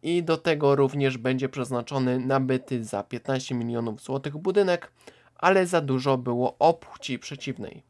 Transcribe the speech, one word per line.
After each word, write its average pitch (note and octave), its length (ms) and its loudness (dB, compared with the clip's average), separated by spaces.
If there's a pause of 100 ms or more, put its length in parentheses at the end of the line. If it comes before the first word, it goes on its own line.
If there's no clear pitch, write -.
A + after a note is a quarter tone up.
i E3+ 200 0
do D#3+ 140 2
tego D3 400 2
również C3+ 420 2
będzie C3 300 0
przeznaczony B2+ 680 -2
nabyty C3 680 0
za G2+ 180 -4
piętnaście B2+ 520 -6
milionów A#2 460 -4
złotych C#3 360 -6
budynek, F#3 560 0 (440)
ale F#3 300 4
za E3+ 140 2
dużo C3+ 380 0
było B2 400 -2
o E3 160 6
płci - 440 -10
przeciwnej. - 720 -12